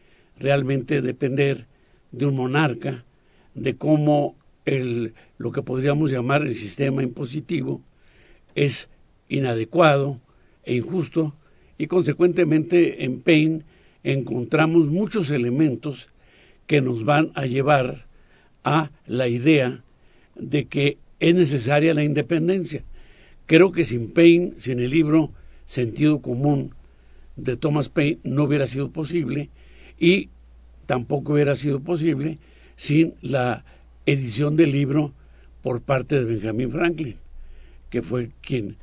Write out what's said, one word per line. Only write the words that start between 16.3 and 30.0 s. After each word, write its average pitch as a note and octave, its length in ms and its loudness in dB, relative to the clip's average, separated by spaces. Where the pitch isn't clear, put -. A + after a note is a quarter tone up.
que D3 160 2
nos A#2+ 220 -2
van D3 320 2
a C#3 100 -4
llevar C3+ 640 0
a D3 280 0
la B2 220 -2
idea B2+ 560 2
de B2+ 300 -4
que C#3+ 320 0
es E3+ 160 4
necesaria D3 580 4
la D3+ 100 0
independencia. D#3 800 -2
Creo E3+ 260 6
que E3+ 140 0
sin A#2 260 -4
Paine, E3+ 460 6
sin B2 220 -6
el B2 100 -2
libro D#3 420 2
Sentido C#3 560 0
Común C3+ 520 -2
de A#2+ 220 -4
Thomas D3 320 -2
Paine, D#3 340 0
no C3+ 200 0
hubiera C#3+ 220 0
sido C3+ 260 -6
posible, D3+ 580 -4
y F3+ 300 4